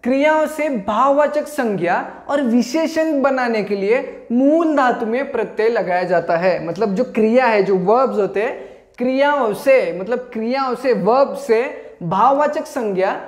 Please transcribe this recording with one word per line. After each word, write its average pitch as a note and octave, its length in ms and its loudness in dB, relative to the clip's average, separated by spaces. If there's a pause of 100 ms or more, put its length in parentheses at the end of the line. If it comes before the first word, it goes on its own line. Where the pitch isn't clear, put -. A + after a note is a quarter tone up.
क्रियाओं D4+ 440 2
से D4+ 300 -4
भाववाचक C#4 680 0
संज्ञा G3 520 -2 (300)
और C#4+ 140 0
विशेषण D#4 800 0
बनाने B3 420 0
के G3 120 -2
लिए G#3 560 -2
मूल D4 440 2
धातु B3+ 300 2
में C4 260 -2
प्रत्यय G#3+ 380 -2
लगाया F3+ 360 0
जाता E3+ 320 0
है। E3+ 300 0
मतलब F#3+ 280 -2
जो B3 100 0
क्रिया A#3 420 2
है, G#3+ 160 2
जो F#3+ 140 2
verbs G#3+ 420 2
होते G3 220 0
हैं, C4 160 -4 (400)
क्रियाओं C4 580 0
से, G#3 440 2
मतलब A3+ 340 -6
क्रियाओं B3 420 -2
से, C4 200 0
वर्ब G#3+ 420 2
से A#3+ 500 -2 (160)
भाववाचक C#4 600 2
संज्ञा G3+ 460 -2 (160)